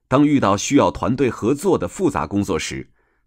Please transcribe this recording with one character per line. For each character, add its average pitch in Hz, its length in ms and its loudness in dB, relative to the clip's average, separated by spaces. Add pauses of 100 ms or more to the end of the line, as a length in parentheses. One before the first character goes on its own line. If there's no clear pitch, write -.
当 147 200 4
遇 147 120 2
到 101 160 2
需 127 200 0
要 107 160 4
团 113 240 -2
队 127 160 0
合 110 240 -2
作 175 200 0
的 87 120 -2
复 165 240 -2
杂 80 160 -2
工 101 160 -2
作 85 160 -2
时， - 320 -10 (360)